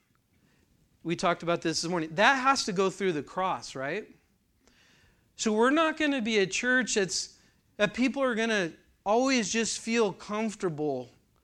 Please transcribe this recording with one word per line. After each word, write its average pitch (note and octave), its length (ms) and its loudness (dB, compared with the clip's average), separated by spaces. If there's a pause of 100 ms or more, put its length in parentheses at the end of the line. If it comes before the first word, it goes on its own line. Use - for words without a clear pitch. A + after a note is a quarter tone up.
(1040)
we E3+ 120 -2
talked F3 260 0
about E3+ 200 -2
this D#3+ 180 -2
this E3 100 -4
morning, E3 240 -2
that A3 200 6
has C4 300 2
to A3 80 -4
go F#3+ 180 0
through F#3+ 220 -2
the D3 100 -4
cross, F3 520 -6
right? D3 320 -8 (1300)
So A3 180 0
we're A#3 160 4
not D#4 260 2
gonna C#4+ 240 0
be A3 200 2
a F#3+ 60 4
church B3 500 0
that's, - 420 -2 (400)
that G#3 160 2
people C4 280 0
are B3+ 120 0
gonna G#3 380 0 (340)
always A#3+ 440 2
just A3 280 -2
feel A3+ 340 2
comfortable D#3+ 960 -4 (360)